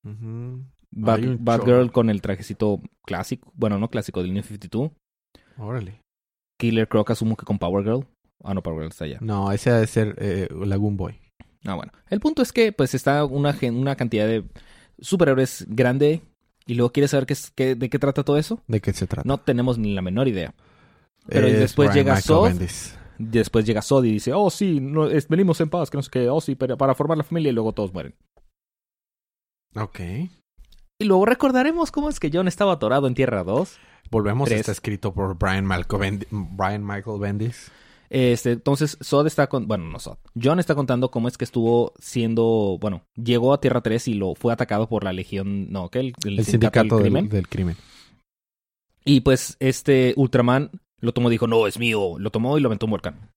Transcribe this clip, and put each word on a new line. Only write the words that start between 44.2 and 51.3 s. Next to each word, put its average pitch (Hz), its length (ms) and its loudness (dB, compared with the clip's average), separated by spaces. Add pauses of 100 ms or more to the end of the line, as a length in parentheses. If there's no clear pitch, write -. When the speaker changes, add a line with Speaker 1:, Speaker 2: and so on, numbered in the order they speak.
Speaker 2:
fue 117 180 0
atacado 110 360 -2
por 104 160 -2
la 92 80 -2
Legión, 98 580 -6
no, 92 200 -8
¿qué? 123 100 -4
El, 131 140 -4 (100)
el 101 160 -4
Speaker 1:
El 110 40 0
Speaker 2:
Sindicato - 20 -2
del - 0 -
Speaker 1:
Sindicato 113 500 2
del, 107 60 4 (100)
Speaker 2:
Crimen. 107 160 0
Speaker 1:
del 101 200 -2
Crimen. 87 280 -4 (1300)
Speaker 2:
Y, 139 160 6
pues, - 400 0
este 131 560 4
Ultraman 127 540 2 (300)
lo 117 140 -2
tomó 120 140 2
y 117 40 4